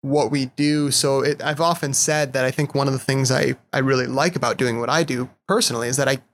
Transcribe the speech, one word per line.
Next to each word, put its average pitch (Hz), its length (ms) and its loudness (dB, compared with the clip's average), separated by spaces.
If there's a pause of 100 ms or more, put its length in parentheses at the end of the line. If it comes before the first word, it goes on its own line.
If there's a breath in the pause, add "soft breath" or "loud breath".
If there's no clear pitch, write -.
what 135 300 2
we 139 140 0
do. 147 440 0
So 135 300 2
it, 143 220 -2
I've 147 180 -2
often 165 340 0
said 151 380 0
that 131 120 0
I 127 60 2
think 143 240 -2
one 139 140 2
of 135 40 2
the 131 60 -2
things 135 320 0
I, 127 240 2 (180)
I 135 60 -2
really 131 280 0
like 139 280 0
about 127 220 -2
doing 120 240 0
what 117 100 -4
I 160 140 2
do 127 260 -4 (160)
personally 123 420 0
is 131 80 -2
that 139 120 2
I 135 100 0 (160)